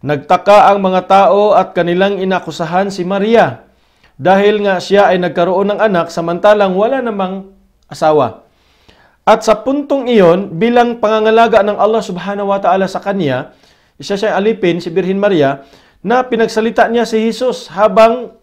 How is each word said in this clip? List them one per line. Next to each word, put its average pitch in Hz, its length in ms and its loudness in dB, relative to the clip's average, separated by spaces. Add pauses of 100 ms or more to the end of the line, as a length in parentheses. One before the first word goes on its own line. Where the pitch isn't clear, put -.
nagtaka 160 640 2
ang 196 160 2
mga 185 240 0
tao 196 480 4
at 185 240 0
kanilang 180 400 0
inakusahan 180 720 -4
si 185 160 -8
Maria 196 640 0 (480)
dahil 202 480 2
nga 180 160 -2
siya 190 320 2
ay 180 80 0
nagkaroon 180 520 -2
ng 185 40 -8
anak 180 320 0
samantalang 185 640 0
wala 233 240 0
namang 196 560 -8 (320)
asawa. 147 640 -2 (720)
At 220 240 0
sa 214 160 0
puntong 277 480 -4
iyon, 185 480 2
bilang 240 400 2
pangangalaga 220 640 2
ng 202 160 -2
Allah 208 240 0
Subhanahu 196 480 -8
wa 196 80 -2
Ta'ala 190 320 0
sa 190 80 -10
kanya, 151 560 -4 (400)
isa 196 240 -8
siyang 196 240 -2
alipin, 185 400 0
si 180 80 -8
Birhen 185 320 -2
Maria, 147 400 0 (400)
na 247 240 -2
pinagsalita 220 640 -2
niya 233 160 0
si 220 160 -2
Jesus 226 480 -4
habang 220 720 2